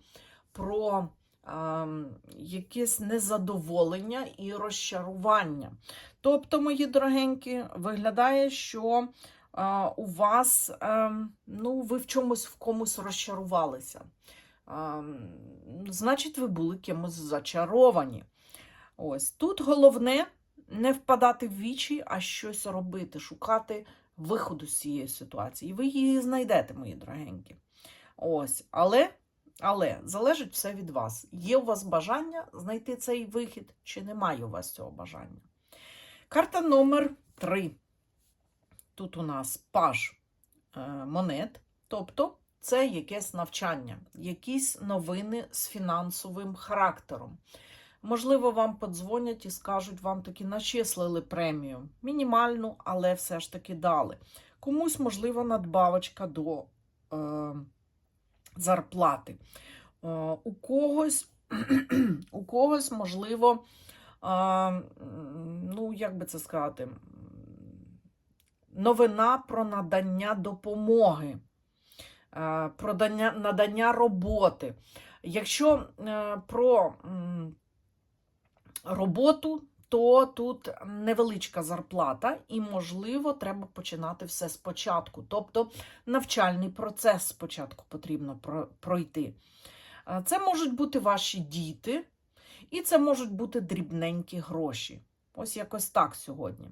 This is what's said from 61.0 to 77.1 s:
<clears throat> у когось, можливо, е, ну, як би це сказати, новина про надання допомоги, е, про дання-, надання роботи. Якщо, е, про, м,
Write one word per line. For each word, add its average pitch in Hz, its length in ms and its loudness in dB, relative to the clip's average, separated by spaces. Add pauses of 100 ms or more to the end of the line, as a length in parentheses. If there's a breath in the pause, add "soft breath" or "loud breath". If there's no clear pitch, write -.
<clears throat> 247 500 0
у 190 140 -10
когось, 277 460 2
можливо, 220 720 2 (600 loud breath)
е, 185 580 2 (920)
ну, 220 200 -6
як 196 240 -4
би 180 80 -8
це 160 140 -10
сказати, 147 500 -6 (1800)
новина 226 640 6
про 226 280 -2
надання 190 680 0
допомоги, 202 1040 2 (960 loud breath)
е, 160 420 -2
про 208 160 -2
дання-, 214 380 2
надання 208 600 4
роботи. 202 840 4 (500 loud breath)
Якщо, 214 640 2 (120)
е, 208 480 -4
про, 233 460 6 (120)
м, 175 500 -8 (1300)